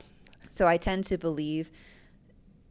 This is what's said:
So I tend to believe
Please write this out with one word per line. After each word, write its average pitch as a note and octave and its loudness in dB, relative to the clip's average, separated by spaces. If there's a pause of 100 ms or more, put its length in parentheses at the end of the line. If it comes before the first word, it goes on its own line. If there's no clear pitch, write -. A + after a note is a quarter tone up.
(500)
So - 2
I E3+ 6
tend F#3+ -2
to F#3 -2
believe D#3 -4 (1000)